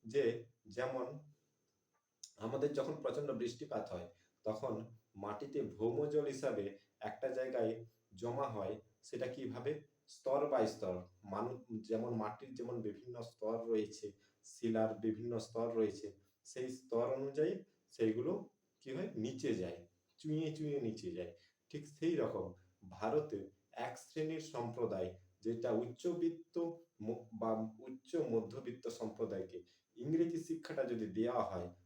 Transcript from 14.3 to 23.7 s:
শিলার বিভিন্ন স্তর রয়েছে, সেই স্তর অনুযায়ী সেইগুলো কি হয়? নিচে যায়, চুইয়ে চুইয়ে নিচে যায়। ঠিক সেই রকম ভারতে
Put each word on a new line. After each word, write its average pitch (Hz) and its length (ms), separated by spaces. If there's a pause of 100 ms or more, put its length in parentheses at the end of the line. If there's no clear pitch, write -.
শিলার 110 500
বিভিন্ন 113 460
স্তর 113 360
রয়েছে, 104 360 (320)
সেই 131 260
স্তর 117 440
অনুযায়ী 151 500 (260)
সেইগুলো 123 600 (320)
কি 135 120
হয়? 185 220
নিচে 123 380
যায়, 90 340 (300)
চুইয়ে 156 380
চুইয়ে 147 260
নিচে 101 300
যায়। 87 220 (360)
ঠিক - 180
সেই 165 280
রকম 101 380 (360)
ভারতে 110 600 (240)